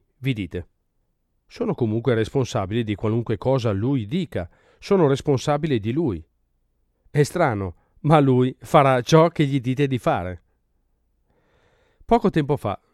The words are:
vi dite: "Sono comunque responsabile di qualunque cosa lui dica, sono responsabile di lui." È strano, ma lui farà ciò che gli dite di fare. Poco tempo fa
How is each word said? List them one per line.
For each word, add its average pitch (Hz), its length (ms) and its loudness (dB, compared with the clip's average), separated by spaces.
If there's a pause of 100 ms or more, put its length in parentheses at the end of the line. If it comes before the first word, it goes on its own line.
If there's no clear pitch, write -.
(260)
vi 135 80 0
dite: 90 340 -8 (800)
"Sono 240 300 -6
comunque 113 400 -2
responsabile 113 680 -2
di 107 120 -4
qualunque 110 420 -2
cosa 123 340 0
lui 110 360 -2
dica, 120 420 -6 (300)
sono 185 280 2
responsabile 147 720 0
di 104 120 -4
lui." 120 320 -4 (840)
È 143 120 2
strano, 120 540 -2 (260)
ma 147 180 4
lui 127 400 2
farà 135 420 4
ciò 160 280 6
che 160 160 0
gli 139 160 -2
dite 127 260 -2
di 127 120 -2
fare. 92 420 -4 (1600)
Poco 233 260 2
tempo 143 280 0
fa 101 220 -6 (140)